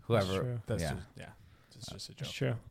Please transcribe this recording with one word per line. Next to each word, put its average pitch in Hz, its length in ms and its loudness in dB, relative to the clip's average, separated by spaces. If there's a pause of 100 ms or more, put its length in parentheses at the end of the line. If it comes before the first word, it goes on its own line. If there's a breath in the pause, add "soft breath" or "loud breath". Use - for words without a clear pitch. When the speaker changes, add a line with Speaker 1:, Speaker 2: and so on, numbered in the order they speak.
Speaker 1:
Whoever. 107 240 6
Speaker 2:
That's 95 120 4
true. 123 280 0
Speaker 3:
That's 85 160 2
Speaker 1:
Yeah. 76 120 2
Speaker 3:
just, - 120 -6 (100)
yeah. - 100 -10 (520)
It's 113 120 -12
just - 180 -8
a - 60 -14
Speaker 2:
That's 131 160 -6
Speaker 3:
joke. - 40 -8
Speaker 2:
true. 131 220 2 (140)